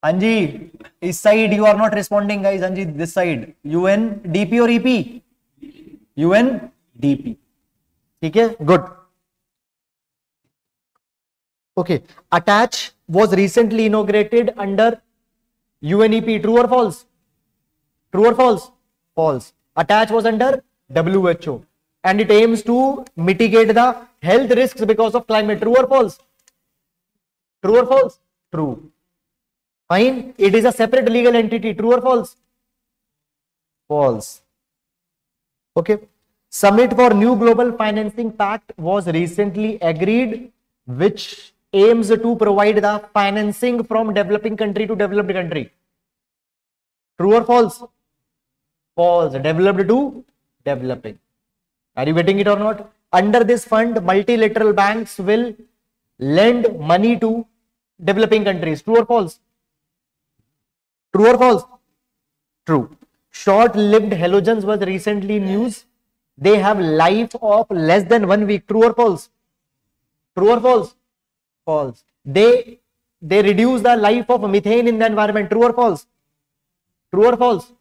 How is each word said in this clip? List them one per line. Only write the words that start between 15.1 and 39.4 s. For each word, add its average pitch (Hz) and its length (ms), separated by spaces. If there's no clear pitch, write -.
U 185 220
N 220 100
E 220 80
P। 220 180
True 214 200
or 240 100
false? 240 380
True 202 140
or 233 80
false? 240 360
False. 151 380
Attach 208 340
was 220 160
under 247 360
W 180 360
H 170 200
O. 123 160
And 190 180
it 214 100
aims 220 340
to 262 400
mitigate 202 580
the 247 320
health 220 280
risks 247 340
because 214 300
of 240 120
climate. 214 340
True 226 160
or 262 100
false? 254 320
True 214 160
or 247 80
false? 262 320
True. 151 380
Fine. 240 480
It 196 180
is 220 100
a 247 80
separate 233 380
legal 240 240
entity. 226 380
True 220 220
or 247 60
false? 247 360
False. 135 540
Okay. 208 220
Summit 226 440
for 247 180
New 220 240
Global 233 360
Financing 214 580
Pact 214 460
was 175 320
recently 196 720